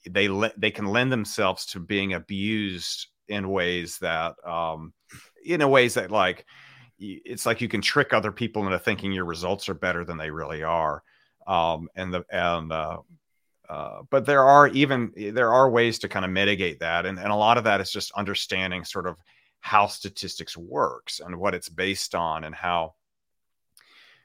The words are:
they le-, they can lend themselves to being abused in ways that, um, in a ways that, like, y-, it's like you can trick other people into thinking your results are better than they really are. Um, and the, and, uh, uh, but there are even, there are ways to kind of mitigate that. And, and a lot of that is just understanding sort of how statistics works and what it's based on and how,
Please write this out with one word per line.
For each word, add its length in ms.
they 180
le-, 300
they 140
can 160
lend 240
themselves 560
to 120
being 340
abused 920
in 220
ways 500
that, 360
um, 480
in 180
a 60
ways 280
that, 160
like, 340
y-, 260
it's 200
like 160
you 60
can 140
trick 320
other 180
people 340
into 140
thinking 320
your 140
results 440
are 40
better 320
than 120
they 120
really 340
are. 400
Um, 480
and 180
the, 180
and, 400
uh, 280
uh, 440
but 160
there 160
are 240
even, 480
there 360
are 200
ways 280
to 80
kind 160
of 60
mitigate 520
that. 260
And, 100
and 140
a 40
lot 220
of 60
that 180
is 100
just 200
understanding 720
sort 240
of 100
how 280
statistics 680
works 640
and 200
what 160
it's 140
based 440
on 300
and 100
how, 400